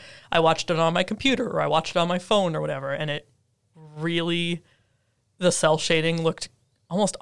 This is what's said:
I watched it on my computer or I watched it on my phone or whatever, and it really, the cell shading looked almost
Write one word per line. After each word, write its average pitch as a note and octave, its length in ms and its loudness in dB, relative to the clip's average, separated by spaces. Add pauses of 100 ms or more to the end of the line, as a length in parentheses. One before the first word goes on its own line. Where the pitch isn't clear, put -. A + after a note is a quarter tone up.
(300)
I E3+ 100 4
watched D#3+ 300 2
it E3 80 0
on E3 160 2
my F3+ 80 2
computer A#3 460 0
or D#3+ 120 -4
I D3+ 60 0
watched D3+ 300 0
it - 20 0
on E3+ 100 2
my F3+ 120 -2
phone F#3 340 0
or D#3 60 -4
whatever, C#3 320 -6
and D3+ 180 -4
it D3 180 -8 (460)
really, E3+ 880 -4 (760)
the F3+ 140 2
cell D#3+ 260 2
shading E3 440 0
looked D#3+ 260 -2 (420)
almost F#3+ 320 0